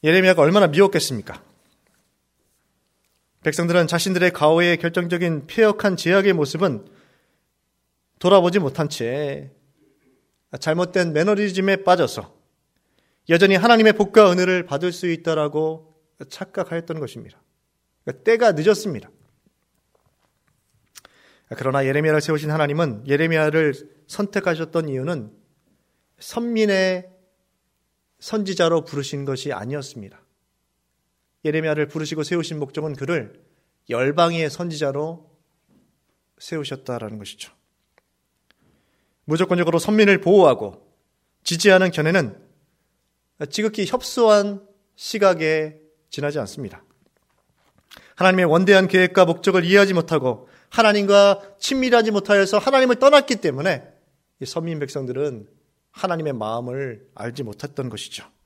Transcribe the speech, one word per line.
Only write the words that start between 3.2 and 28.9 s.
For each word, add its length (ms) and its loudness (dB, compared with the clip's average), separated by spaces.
백성들은 440 0
자신들의 460 0
과거의 440 4
결정적인 720 -4
폐역한 500 2
죄악의 380 2
모습은 520 -2
돌아보지 400 4
못한 320 -4
채 600 -8
잘못된 540 -2
매너리즘에 680 0
빠져서 500 0
여전히 240 4
하나님의 400 4
복과 360 6
은혜를 360 0
받을 260 -4
수 160 -8
있다라고 840 -4
착각하였던 720 -10
것입니다. 420 -16
그러니까 200 -12
때가 280 2
늦었습니다. 580 -2
그러나 300 -2
예레미야를 340 0
세우신 300 -4
하나님은 580 -4
예레미야를 640 0
선택하셨던 840 -4
이유는 420 -8
선민의 960 -2
선지자로 600 -2
부르신 420 -8